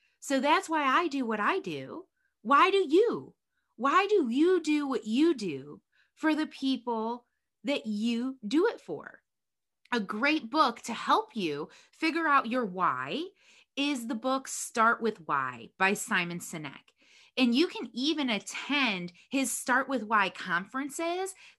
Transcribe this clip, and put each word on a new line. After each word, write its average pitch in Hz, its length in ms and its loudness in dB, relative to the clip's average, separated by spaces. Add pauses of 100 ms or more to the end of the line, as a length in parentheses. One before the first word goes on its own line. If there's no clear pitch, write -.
(200)
So 269 200 0
that's 320 280 2
why 311 160 0
I 294 240 2
do 269 180 -4
what 214 140 -2
I 320 180 0
do. 147 460 -10 (380)
Why 285 280 6
do 392 80 4
you? 330 560 2 (420)
Why 311 320 2
do 370 220 4
you 330 300 4
do 302 280 0
what - 180 -4
you 285 280 4
do 151 460 -8 (340)
for 311 200 0
the 302 120 -2
people 233 800 -4 (400)
that 269 220 -4
you 233 500 -2 (100)
do 311 200 2
it - 140 -4
for? - 400 -12 (720)
A 240 80 2
great 233 500 0
book 277 320 2
to 233 100 -8
help 370 420 0
you 160 340 -4 (220)
figure 320 380 -2
out 269 220 2
your 254 140 0
why 175 600 -2 (520)
is 277 300 -2
the 254 80 -4
book 262 340 -2
Start - 520 0
With 220 260 -2
Why 131 520 -4
by 190 160 4
Simon 175 460 -2
Sinek. - 520 -12 (440)
And 240 180 4
you 330 140 4
can 392 240 -10
even 285 380 -2
attend 202 800 -2 (160)
his 269 240 -2
Start - 360 0
With 240 140 -2
Why 208 280 2
conferences 285 1040 -6 (240)